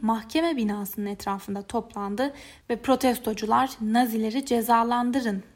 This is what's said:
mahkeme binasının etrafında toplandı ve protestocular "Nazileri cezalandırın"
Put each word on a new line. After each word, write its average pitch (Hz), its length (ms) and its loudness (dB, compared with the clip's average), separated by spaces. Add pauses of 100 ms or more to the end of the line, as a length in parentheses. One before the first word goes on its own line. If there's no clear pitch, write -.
mahkeme 226 560 0
binasının 208 480 -2
etrafında 202 560 -6
toplandı 220 720 -4 (360)
ve 233 60 -2
protestocular 240 920 2 (120)
"Nazileri 226 640 0
cezalandırın" 233 960 2 (120)